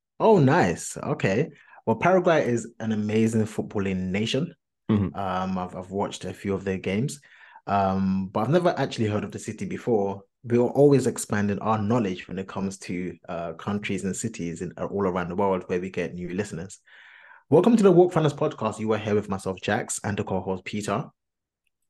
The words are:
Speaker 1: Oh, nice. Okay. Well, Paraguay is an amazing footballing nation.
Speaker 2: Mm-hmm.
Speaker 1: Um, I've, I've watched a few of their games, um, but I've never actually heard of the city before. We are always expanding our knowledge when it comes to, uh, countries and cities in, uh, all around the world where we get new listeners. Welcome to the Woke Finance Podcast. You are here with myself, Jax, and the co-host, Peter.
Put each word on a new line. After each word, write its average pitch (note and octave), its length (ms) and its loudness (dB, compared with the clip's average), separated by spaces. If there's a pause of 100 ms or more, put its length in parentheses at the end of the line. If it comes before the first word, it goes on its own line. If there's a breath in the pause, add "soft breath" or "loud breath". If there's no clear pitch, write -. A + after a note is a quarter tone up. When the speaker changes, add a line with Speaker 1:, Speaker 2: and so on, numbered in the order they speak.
(200)
Speaker 1:
Oh, G#3 180 6
nice. C3 580 2
Okay. B2+ 540 0 (380 loud breath)
Well, A2 80 2
Paraguay F3 520 4
is A#2 320 -2
an A2 120 -4
amazing A2 540 2
footballing F#2+ 640 -4
nation. A2+ 420 -2 (380)
Speaker 2:
Mm-hmm. G2 260 0
Speaker 1:
Um, F#2 400 -2
I've, F2+ 180 -6
I've F2+ 140 -12
watched F#2+ 360 -6
a F#2 80 -8
few G2 200 -4
of F#2+ 100 -4
their F#2+ 140 -2
games, G2+ 420 -2 (460 soft breath)
um, F#2+ 680 0
but G#2+ 100 -2
I've A2 80 0
never F3 280 2
actually B2 300 -2
heard G#2 160 -2
of - 80 -8
the - 80 -10
city G#2+ 260 -10
before. G#2 560 -2 (220)
We A#2+ 160 2
are A#2+ 100 2
always C#3 380 6
expanding G2+ 520 0
our G#2+ 220 0
knowledge G2+ 460 0
when F2+ 100 -10
it F#2+ 100 -6
comes F#2+ 320 -6
to, F2+ 380 -8 (100)
uh, E2+ 260 -6
countries G2+ 500 -4
and F#2+ 120 -2
cities E2+ 460 -6
in, E2+ 160 -6
uh, F2 80 -4
all F#2+ 220 -2
around F2 220 -2
the F2 60 -6
world F#2+ 300 2
where F2+ 160 -2
we F#2+ 80 -6
get F2 240 -4
new F2 160 -8
listeners. F#2 480 -6 (720 loud breath)
Welcome F3+ 260 6
to G#3+ 60 4
the G3 100 8
Woke F3 220 8
Finance D#3 200 4
Podcast. A2 460 -4
You A2 140 0
are G#2 60 0
here G#2 160 0
with G#2 140 0
myself, F#2+ 340 -4
Jax, A2 400 -2
and G2+ 120 -2
the G#2 80 -2
co-host, F#2 400 -4
Peter. G#2 420 -4 (840)